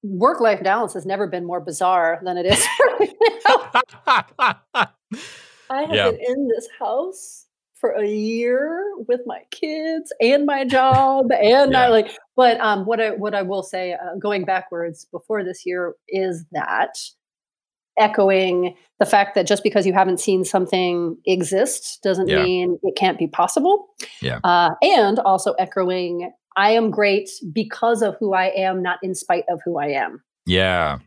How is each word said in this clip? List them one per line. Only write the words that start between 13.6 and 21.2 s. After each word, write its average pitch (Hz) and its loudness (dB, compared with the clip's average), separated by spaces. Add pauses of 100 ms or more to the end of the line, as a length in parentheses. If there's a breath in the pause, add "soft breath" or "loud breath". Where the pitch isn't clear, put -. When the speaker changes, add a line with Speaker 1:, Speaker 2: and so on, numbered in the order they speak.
Speaker 1:
say, 185 -8
uh, 175 -10
going 202 -2
backwards 170 -6
before 202 -6
this 180 -10
year 180 -4 (140)
is 180 -4
that - -4 (1040)
echoing 190 2 (240 soft breath)
the 185 4
fact 202 2
that 180 0
just 202 0
because 208 0
you 185 0
haven't 185 2
seen 185 0
something 180 -2 (100)